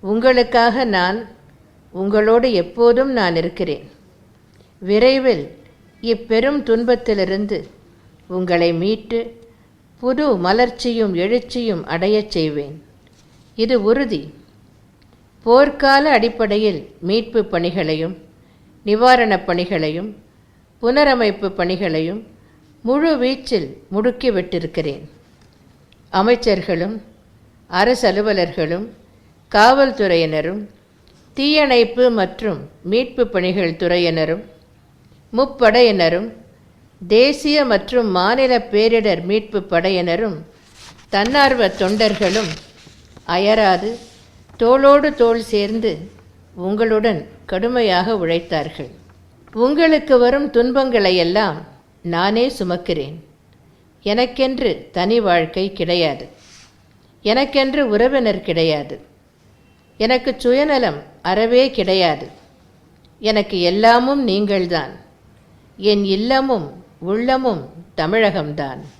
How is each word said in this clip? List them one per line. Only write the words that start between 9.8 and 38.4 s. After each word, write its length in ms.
புது 240
மலர்ச்சியும் 760
எழுச்சியும் 720
அடையச் 500
செய்வேன். 400
இது 240
உறுதி. 400
போர்க்கால 580
அடிப்படையில் 640
மீட்பு 440
பணிகளையும் 680
நிவாரணப் 600
பணிகளையும் 640
புனரமைப்பு 680
பணிகளையும் 680
முழு 340
வீச்சில் 500
முடுக்கி 440
விட்டிருக்கிறேன். 680
அமைச்சர்களும் 840
அரசலுவலர்களும் 1160
காவல்துறையினரும் 1120
தீயணைப்பு 760
மற்றும் 500
மீட்பு 440
பணிகள் 540
துறையினரும் 640
முப்படையினரும் 960
தேசிய 560
மற்றும் 460
மாநில 420